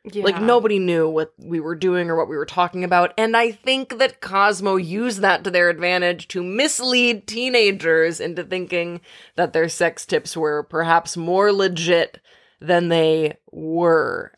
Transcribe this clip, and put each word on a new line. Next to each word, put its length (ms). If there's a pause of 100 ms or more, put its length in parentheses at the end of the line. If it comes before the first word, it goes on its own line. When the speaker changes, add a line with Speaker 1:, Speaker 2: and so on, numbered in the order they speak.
Speaker 1:
Yeah. 200
Speaker 2:
Like, 180
nobody 380
knew 280
what 300
we 220
were 160
doing 340
or 60
what 120
we 80
were 120
talking 360
about. 360
And 180
I 140
think 480
that 200
Cosmo 580
used 440
that 220
to 80
their 180
advantage 600
to 120
mislead 840
teenagers 920
into 240
thinking 560 (360)
that 180
their 160
sex 380
tips 280
were 280
perhaps 520
more 380
legit 640 (400)
than 300
they 480 (140)
were. 880